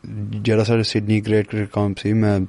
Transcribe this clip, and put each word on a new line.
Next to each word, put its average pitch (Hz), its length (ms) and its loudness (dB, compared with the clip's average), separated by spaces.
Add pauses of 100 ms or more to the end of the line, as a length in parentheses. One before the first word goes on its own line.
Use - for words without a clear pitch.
(360)
ਜਿਹੜਾ 110 280 2
ਸਾਡਾ 113 200 2
ਸਿਡਨੀ 107 380 0
ਗ੍ਰੇਟ 107 260 2
ਕ੍ਰਿਕਟ 104 260 -4
ਕੰਪ 101 240 0
ਸੀ, 104 160 -2
ਮੈਂ 104 360 2